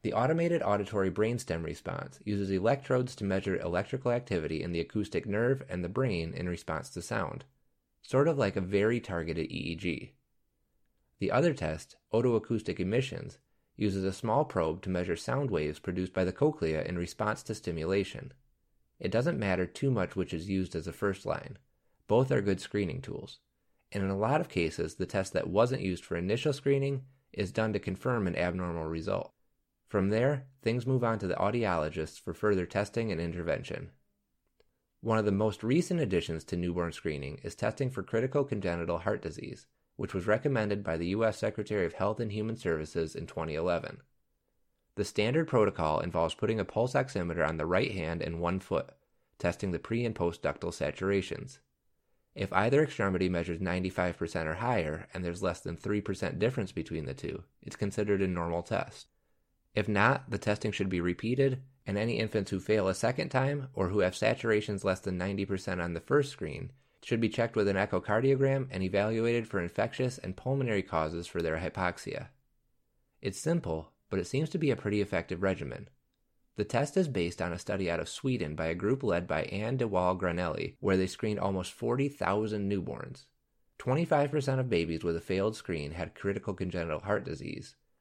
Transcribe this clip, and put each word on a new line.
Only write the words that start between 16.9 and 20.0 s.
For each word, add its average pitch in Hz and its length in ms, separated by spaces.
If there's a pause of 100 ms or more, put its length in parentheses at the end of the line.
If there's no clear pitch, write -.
response 104 420
to 110 140
stimulation. 87 760 (680)
It 98 120
doesn't 139 280
matter 92 260
too 135 260
much 98 240